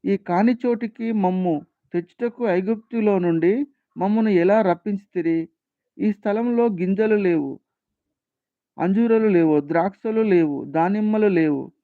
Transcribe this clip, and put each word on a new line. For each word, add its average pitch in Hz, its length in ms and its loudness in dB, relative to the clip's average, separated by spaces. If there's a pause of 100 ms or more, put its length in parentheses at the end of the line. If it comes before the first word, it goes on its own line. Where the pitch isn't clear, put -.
ఈ 196 120 0
కాని 208 480 0
చోటికి 226 460 -4
మమ్ము 185 540 -2 (280)
తెచ్చుటకు 233 520 -6
ఐగుప్తులో 208 760 -2
నుండి 175 480 0 (300)
మమ్మను 214 320 0
ఎలా 196 320 4
రప్పించితిరి? 175 880 -4 (500)
ఈ 208 120 0
స్థలంలో 233 540 -2
గింజలు 202 500 0
లేవు, 165 440 -2 (1200)
అంజూరలు 220 480 2
లేవు, 165 320 4
ద్రాక్షలు 190 600 -2
లేవు, 165 420 0
దానిమ్మలు 208 640 0
లేవు 160 440 0 (120)